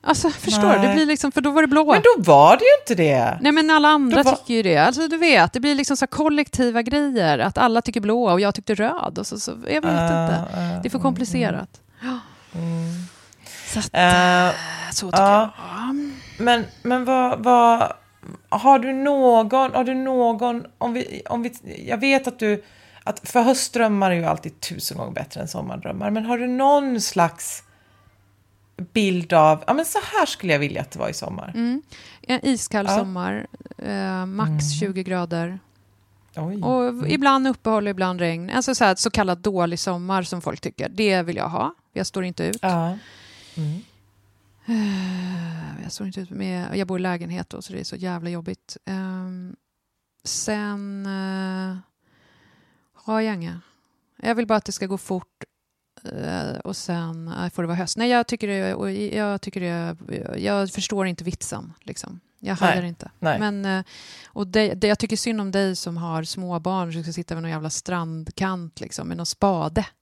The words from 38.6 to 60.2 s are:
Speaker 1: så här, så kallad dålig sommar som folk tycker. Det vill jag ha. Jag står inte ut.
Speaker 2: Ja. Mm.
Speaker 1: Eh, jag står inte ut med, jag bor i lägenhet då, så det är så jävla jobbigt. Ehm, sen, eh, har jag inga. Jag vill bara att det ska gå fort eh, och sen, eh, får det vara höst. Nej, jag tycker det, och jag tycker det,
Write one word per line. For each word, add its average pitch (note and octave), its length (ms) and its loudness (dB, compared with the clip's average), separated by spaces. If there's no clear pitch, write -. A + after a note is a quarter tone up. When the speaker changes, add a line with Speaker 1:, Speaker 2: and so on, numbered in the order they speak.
Speaker 1:
så - 100 2
här, F#3+ 100 4
så - 140 -2
kallad F#3+ 280 0
dålig F3 420 -2
sommar F#3 440 -4
som F3 180 -8
folk E3+ 200 -8
tycker. - 280 -8
Det F#3+ 320 2
vill E3+ 140 -4
jag - 140 -4
ha. B3 240 -4
Jag F#3+ 140 -4
står F#3+ 160 -6
inte F3+ 200 -6
ut. F#3+ 180 -4
Speaker 2:
Ja. F3+ 360 -2
Mm. D#3+ 240 -6
Speaker 1:
Eh, F3+ 1160 -6
jag - 80 -12
står G3+ 160 -10
inte F#3 140 -10
ut F3+ 80 -12
med, F#3 460 -6
jag F#3+ 120 -2
bor F#3 120 -4
i - 20 -4
lägenhet F3+ 480 -6
då, - 120 -12
så F#3+ 120 -16
det F#3 60 -10
är - 40 -10
så - 120 -12
jävla F3 340 -8
jobbigt. F3 560 -12
Ehm, F#3 720 -10
sen, G3+ 840 -6
eh, F#3+ 720 -6
har A3 160 -2
jag A3 140 -2
inga. E3+ 260 -10
Jag A3+ 140 -2
vill A3+ 120 -2
bara G#3+ 100 2
att - 80 -2
det G3+ 60 -10
ska - 140 -6
gå F#3+ 120 -6
fort - 460 -10
eh, - 560 -8
och F#3+ 120 -10
sen, E3 520 -8
eh, F3 220 -6
får - 140 -8
det E3 40 -4
vara F3 100 -4
höst. F3+ 200 -6
Nej, A#3 120 0
jag A#3+ 180 2
tycker A3 200 -6
det, F#3+ 260 -2
och G3 180 -6
jag G3+ 500 -4
tycker F#3+ 200 -10
det, E3+ 340 -6